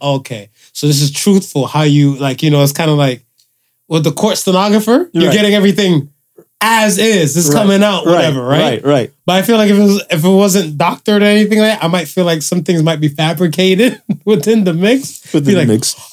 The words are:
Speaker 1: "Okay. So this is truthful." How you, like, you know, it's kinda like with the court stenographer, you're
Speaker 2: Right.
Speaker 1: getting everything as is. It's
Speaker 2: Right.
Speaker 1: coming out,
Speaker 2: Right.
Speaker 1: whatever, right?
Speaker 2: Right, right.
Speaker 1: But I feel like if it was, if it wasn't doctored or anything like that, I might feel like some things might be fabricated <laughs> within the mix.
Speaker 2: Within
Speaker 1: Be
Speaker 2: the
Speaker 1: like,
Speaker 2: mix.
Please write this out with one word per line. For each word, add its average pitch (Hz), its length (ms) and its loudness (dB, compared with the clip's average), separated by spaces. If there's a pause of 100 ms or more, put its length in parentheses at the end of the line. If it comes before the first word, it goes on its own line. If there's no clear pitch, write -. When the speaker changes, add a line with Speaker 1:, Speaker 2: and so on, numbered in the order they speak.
Speaker 1:
"Okay. 135 460 -8 (240)
So - 160 -4
this 143 120 0
is 143 120 -2
truthful." 190 560 -2
How 147 140 -2
you, 147 340 2
like, 131 260 -6
you 156 80 0
know, 143 140 2
it's 139 80 0
kinda 156 220 -2
like 139 300 -2 (640)
with 160 160 -2
the 160 80 0
court 202 280 -2
stenographer, 214 760 0
you're 165 160 0
Speaker 2:
Right. - 80 2
Speaker 1:
getting 208 180 2
everything 190 540 0 (520)
as 214 380 0
is. 190 380 0
It's 170 120 0
Speaker 2:
Right. 143 140 2
Speaker 1:
coming 196 220 2
out, 196 220 -2
Speaker 2:
Right. 170 100 4
Speaker 1:
whatever, 151 260 0
right? 135 180 0
Speaker 2:
Right, 156 240 -2
right. 135 260 0 (160)
Speaker 1:
But 175 100 0
I 190 60 0
feel 226 160 2
like 208 120 2
if 208 60 4
it 202 60 2
was, 202 280 2
if 165 140 -2
it 180 40 2
wasn't 190 500 0
doctored 220 440 0
or 208 40 4
anything 208 320 2
like 214 200 0
that, 156 60 -4
I - 20 -2
might 165 220 -2
feel 185 160 -2
like 165 180 -2
some 180 220 -4
things 170 180 0
might 160 180 0
be 151 80 0
fabricated 180 920 0 (120)
<laughs> - 120 -8
within 214 400 0
the 180 80 0
mix. 214 480 -2 (140)
Speaker 2:
Within 151 100 0
Speaker 1:
Be 143 80 2
Speaker 2:
the 185 80 2
Speaker 1:
like, 131 80 2
Speaker 2:
mix. - 260 -2 (180)